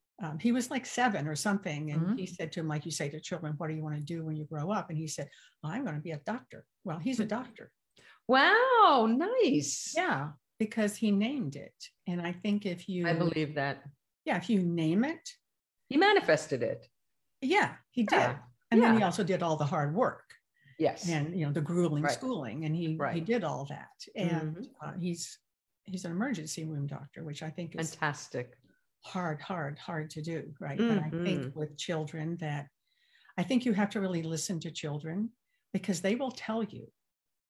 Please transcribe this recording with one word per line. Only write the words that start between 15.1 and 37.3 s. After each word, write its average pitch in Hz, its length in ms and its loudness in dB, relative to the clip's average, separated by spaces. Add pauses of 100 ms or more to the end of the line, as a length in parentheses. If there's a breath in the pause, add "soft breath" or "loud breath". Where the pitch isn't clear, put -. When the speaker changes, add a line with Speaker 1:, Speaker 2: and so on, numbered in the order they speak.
Speaker 2:
He 262 80 0
manifested 302 640 4
it. - 280 -4 (500)
Speaker 1:
Yeah, 330 360 2 (140)
he 240 120 0
did. - 280 4
Speaker 2:
Yeah. 139 120 -8 (280)
Speaker 1:
And 226 120 10
then 226 120 8
he 220 80 6
Speaker 2:
Yeah. - 0 -
Speaker 1:
also 185 220 2
did 175 180 2
all 165 140 2
the 147 100 2
hard 147 280 2
work. - 400 0 (440 soft breath)
Speaker 2:
Yes. 160 400 0
Speaker 1:
And, 165 200 -2
you 156 80 0
know, 143 60 -2
the 156 100 0
grueling 151 460 2
Speaker 2:
Right. - 0 -
Speaker 1:
schooling, 156 560 -4
and 156 120 0
he, 160 340 -2
he 165 100 -2
Speaker 2:
Right. - 20 -4
Speaker 1:
did 214 220 0
all 139 220 -4
that. - 240 -12 (260)
And, 165 340 0
Speaker 2:
Mm-hmm. 180 320 -12
Speaker 1:
uh, 147 120 -10
he's, 170 440 -6 (460)
he's 185 200 -8
an 170 80 -6
emergency 175 520 -4
room 147 220 -4
doctor, 143 380 -12
which 147 180 -10
I 156 80 -8
think 165 260 -10
is 160 220 -4
Speaker 2:
Fantastic. 135 600 -4 (460)
Speaker 1:
hard, 165 380 -4
hard, 156 360 -6
hard 156 320 -6
to 156 120 -8
do, 160 380 -8
right? 147 260 -2
But 220 120 2
I 156 160 -2 (100)
think 143 200 0
Speaker 2:
Mm-hmm. 139 100 -8
Speaker 1:
with 151 240 -8
children 160 600 -4
that, 147 300 -6 (720 soft breath)
I 180 60 0
think 247 220 2
you 240 80 4
have 202 160 2
to 214 120 -4
really 180 200 -2
listen 160 380 -4
to 160 100 -8
children 160 600 -6 (420)
because 185 300 -2
they 196 140 2
will 262 160 -4
tell 226 320 -4
you - 280 -10 (580)